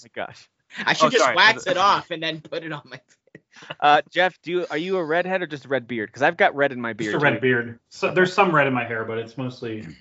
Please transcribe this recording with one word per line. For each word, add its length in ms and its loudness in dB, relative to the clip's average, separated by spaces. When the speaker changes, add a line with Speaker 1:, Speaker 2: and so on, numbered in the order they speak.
Speaker 1:
my 220 -10
gosh. 220 -18
Speaker 2:
I 80 2
should 140 2
Speaker 3:
Oh, 20 2
Speaker 2:
just 140 4
Speaker 3:
sorry. 120 2
Speaker 2:
wax 320 4
it 100 -2
off 340 2
and 100 -8
then 200 -6
put 220 -10
it 80 -10
on 140 -10
my 120 -18
face. 200 -20
Speaker 1:
Uh, 280 6
Jeff, 320 0
do 100 -10
you, 200 -2
are 60 -4
you 200 -4
a 60 -2
red 220 0
head 160 -4
or 40 -8
just 200 -12
red 220 -2
beard? 240 -6
'Cause 120 -10
I've 140 2
got 180 2
red 160 2
in 100 -8
my 120 -4
Speaker 4:
Just 60 -10
Speaker 1:
beard, 40 0
Speaker 4:
a 40 0
red 160 4
Speaker 1:
too. 60 -4
Speaker 4:
beard. 380 0
So, 220 -4
there's 220 2
some 220 4
red 100 6
in 80 0
my 120 -2
hair, 180 -6
but 140 -8
it's 200 -10
mostly, 480 -8